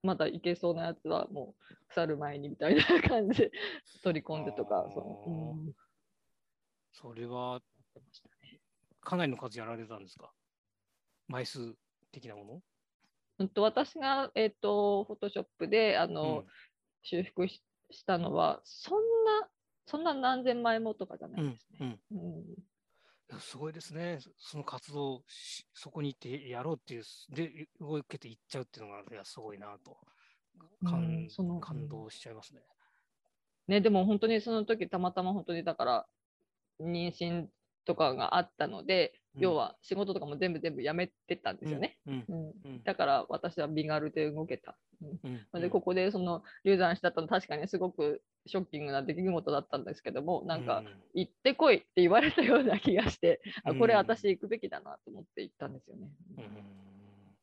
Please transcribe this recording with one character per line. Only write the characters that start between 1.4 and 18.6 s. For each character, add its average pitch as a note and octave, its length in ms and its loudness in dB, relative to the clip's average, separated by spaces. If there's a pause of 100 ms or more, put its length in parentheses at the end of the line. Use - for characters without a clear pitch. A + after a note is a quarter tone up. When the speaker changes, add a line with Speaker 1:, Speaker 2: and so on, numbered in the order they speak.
Speaker 1:
う - 40 -20 (120)
腐 E3+ 180 0
る D3+ 120 0
前 D3 200 -6
に C#3+ 120 -8
み - 80 -10
た D3+ 120 2
い - 60 10
な D4+ 80 8 (240)
感 A3 220 4
じ - 100 2
で - 120 6 (520)
取 D#3+ 180 0
り - 20 -16
込 D#3 180 -6
ん D3 40 -6
で C#3 60 -4
と G#2+ 140 -4
か、 G2+ 140 0
Speaker 2:
あ F#2 100 -4
ー。 G2+ 40 -16
Speaker 1:
そ - 60 -6
の、 D#3 580 -8
う D#3 120 -8
ん。 - 40 -12 (1200)
Speaker 2:
そ - 220 -20
れ A#2 120 -10
は B2 280 -6
Speaker 1:
や B2 40 -8
っ B2 40 -12 (340)
て B2+ 40 -20
ま - 140 -20
し - 80 -20
た - 80 -20 (160)
ね。 - 140 -20 (420)
Speaker 2:
か - 160 -4
な F3 80 2
り C#3 60 0
の A#2+ 60 -6
数 A#2 200 -10
や A2+ 80 -8
ら A#2 100 -8
れ A2+ 120 -12
た A2 100 -14
ん G2 60 -16
で F#2 60 -20
す - 80 -20
か？ - 140 -20 (960)
枚 B2+ 160 -6
数 A#2 280 -10 (380)
的 B2+ 160 -18
な G#2+ 80 -14
も G#2 80 -16
の？ B2 180 -16 (800)
Speaker 1:
う F#3+ 60 0
ん F#3+ 40 -4
と、 G#3 140 2
私 A#3 340 2
が、 C4+ 380 0
え A3 120 4
っ G#3 140 -2
と、 G3+ 480 2
Photoshop G3+ 600 -6
で、 G#3+ 280 6
あ E3+ 80 4
の、 D#3 340 -2
Speaker 2:
う - 40 -12
ん。 - 20 -16 (560)
Speaker 1:
修 F#3 220 -2
復 F3+ 240 -2
し-、 - 160 -10 (260)
し - 140 -20
た F#3 140 2
の E3+ 160 0
は、 D#3+ 300 4